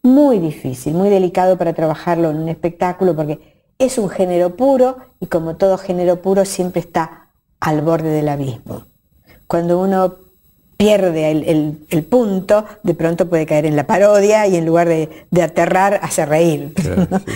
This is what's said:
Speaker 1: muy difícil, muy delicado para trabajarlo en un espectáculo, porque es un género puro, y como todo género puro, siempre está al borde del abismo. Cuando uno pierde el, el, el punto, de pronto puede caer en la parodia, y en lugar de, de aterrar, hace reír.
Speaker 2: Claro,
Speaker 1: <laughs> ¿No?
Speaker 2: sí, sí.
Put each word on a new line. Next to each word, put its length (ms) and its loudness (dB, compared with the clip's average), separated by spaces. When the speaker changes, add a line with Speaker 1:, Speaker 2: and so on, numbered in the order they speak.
Speaker 1:
muy 380 4
difícil, 540 -6
muy 160 2
delicado 480 2
para 160 -2
trabajarlo 580 -2
en 60 -4
un 120 -4
espectáculo, 640 -2
porque 240 -6
es 200 -2
un 120 -2
género 460 -2
puro, 420 2
y 80 -10
como 300 -4
todo 200 2
género 440 -2
puro, 240 2
siempre 340 -4
está 500 -6
al 220 -2
borde 280 0
del 200 -2
abismo. 560 -8
Cuando 340 0
uno 340 0
pierde 540 2
el, 120 -2
el, 360 0
el 160 -2
punto, 580 0
de 100 0
pronto 360 -2
puede 160 0
caer 200 0
en 100 0
la 100 0
parodia, 600 4
y 80 2
en 100 0
lugar 220 2
de, 220 0
de 100 2
aterrar, 600 0
hace 240 -4
reír. 500 0
Speaker 2:
Claro, 320 0
Speaker 1:
<laughs> 40 -16
¿No? 80 -2
Speaker 2:
sí, 80 -8
sí. 80 -8